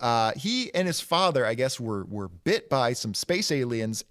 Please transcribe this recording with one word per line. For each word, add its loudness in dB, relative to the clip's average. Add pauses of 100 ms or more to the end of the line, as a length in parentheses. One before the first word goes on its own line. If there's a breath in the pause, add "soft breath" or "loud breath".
Uh, 4
he -2
and 2
his -2
father, 2
I 2
guess, -2
were, -2
were -6
bit -2
by 2
some -4
space -2
aliens, -2